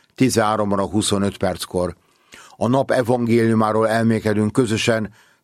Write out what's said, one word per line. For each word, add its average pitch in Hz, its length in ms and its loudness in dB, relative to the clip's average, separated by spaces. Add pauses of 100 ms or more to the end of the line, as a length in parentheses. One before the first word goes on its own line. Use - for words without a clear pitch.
(160)
tizenhárom 107 560 2
óra 98 140 0
huszonöt 98 520 -2
perckor. 90 580 -4 (600)
A 104 100 -2
nap 131 240 0
evangéliumáról 113 960 2
elmélkedünk 107 640 0
közösen 110 640 -2 (300)